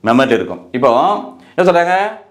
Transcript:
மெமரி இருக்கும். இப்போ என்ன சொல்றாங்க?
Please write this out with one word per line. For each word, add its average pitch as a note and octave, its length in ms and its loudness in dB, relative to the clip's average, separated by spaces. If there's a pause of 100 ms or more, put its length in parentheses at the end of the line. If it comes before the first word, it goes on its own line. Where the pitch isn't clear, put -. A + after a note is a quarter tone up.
மெமரி B2+ 260 2
இருக்கும். F#2 420 -4
இப்போ C3+ 480 0 (360)
என்ன F3+ 140 2
சொல்றாங்க? F#3 460 0 (140)